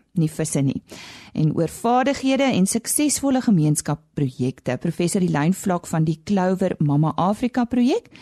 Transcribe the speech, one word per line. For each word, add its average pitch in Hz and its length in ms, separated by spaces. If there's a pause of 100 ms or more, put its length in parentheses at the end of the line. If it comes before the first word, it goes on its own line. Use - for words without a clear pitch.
(140)
nie 156 160
visse 151 320
nie, - 200 (520)
en 151 220
oor 160 120
vaardighede 262 760
en 196 220
suksesvolle 269 760
gemeenskapprojekte. 147 1400
Professor 175 420
Elyn 165 320
Vlak 180 340
van 160 180
die 160 200
Clover 185 540
Mama 151 380
Afrika 214 480
projek 247 440 (140)